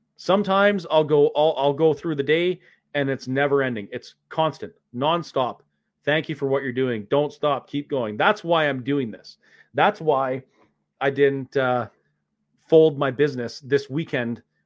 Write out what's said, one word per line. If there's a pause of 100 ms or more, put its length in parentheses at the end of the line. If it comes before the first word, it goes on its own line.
(160)
Sometimes
I'll
go,
I'll,
I'll
go
through
the
day (340)
and
it's
never
ending.
It's (140)
constant, (220)
nonstop. (440)
"Thank
you
for
what
you're
doing.
Don't
stop.
Keep
going."
That's
why
I'm
doing
this. (360)
That's
why (580)
I
didn't,
uh, (800)
fold
my
business
this
weekend (240)